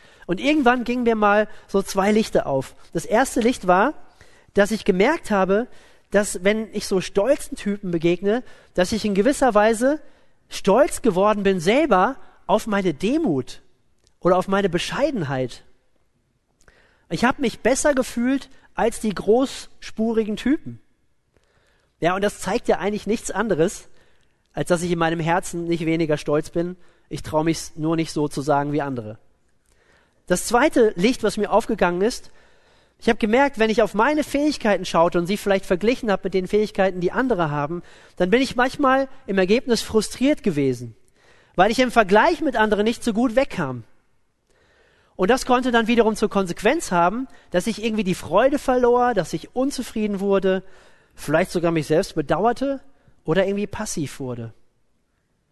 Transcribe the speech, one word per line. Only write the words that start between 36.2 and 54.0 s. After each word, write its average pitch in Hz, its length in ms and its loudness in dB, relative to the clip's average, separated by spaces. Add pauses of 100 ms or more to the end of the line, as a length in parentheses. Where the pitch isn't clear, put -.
mit 190 100 -4
den 185 140 -2
Fähigkeiten, 196 520 0
die 170 120 -2
andere 196 380 0
haben, 147 320 -4 (340)
dann 180 140 0
bin 247 120 4
ich - 140 -6
manchmal 262 520 2 (180)
im 196 120 -2
Ergebnis 214 440 2
frustriert 254 600 0
gewesen, 131 540 -2 (580)
weil 196 160 4
ich 233 80 -2
im 254 140 2
Vergleich 226 480 4
mit 269 160 0
anderen 208 280 2
nicht 226 200 -2
so 240 80 0
gut 226 240 0
wegkam. 135 480 -2 (1300)
Und 185 160 0
das 254 160 0
konnte 254 260 0
dann 226 160 2
wiederum 226 260 4
zur 208 160 -2
Konsequenz 202 600 -2
haben, 185 340 0 (240)
dass 180 160 -2
ich 214 180 -4
irgendwie 220 200 -2
die 180 100 0
Freude 254 440 2
verlor, 247 560 2
dass 175 180 -2
ich - 220 -10
unzufrieden 226 640 -4
wurde, 190 420 0 (520)
vielleicht 160 360 0
sogar 170 220 0
mich 160 160 -2
selbst 160 260 0
bedauerte 233 680 -2 (440)
oder 175 200 2
irgendwie 202 220 -2
passiv 190 540 -8